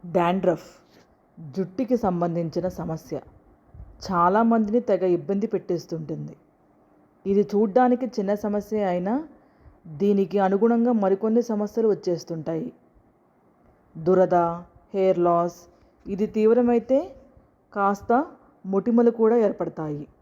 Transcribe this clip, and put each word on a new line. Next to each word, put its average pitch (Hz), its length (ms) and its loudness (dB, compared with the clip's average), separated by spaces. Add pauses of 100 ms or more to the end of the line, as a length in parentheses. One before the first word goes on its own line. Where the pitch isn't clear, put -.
డాండ్రఫ్ 175 600 0 (720)
జుట్టుకి 185 580 -4
సంబంధించిన 175 720 -2
సమస్య 160 520 -8 (920)
చాలామందిని 214 680 4
తెగ 190 260 0
ఇబ్బంది 185 420 0
పెట్టేస్తుంటుంది. 160 880 -6 (920)
ఇది 196 140 4
చూడ్డానికి 240 640 2
చిన్న 202 300 -4
సమస్య 208 480 -4
అయినా 190 440 -2 (600)
దీనికి 196 520 0
అనుగుణంగా 233 520 2
మరికొన్ని 220 500 0
సమస్యలు 214 460 -2
వచ్చేస్తుంటాయి. 165 840 -4 (1200)
దురద, 180 380 2 (580)
హెయిర్ 190 260 2
లాస్, 175 380 2 (500)
ఇది 196 200 -2
తీవ్రమైతే 240 880 2 (600)
కాస్త 202 500 0 (400)
మొటిమలు 226 460 2
కూడా 226 260 2
ఏర్పడతాయి. 165 680 -2 (140)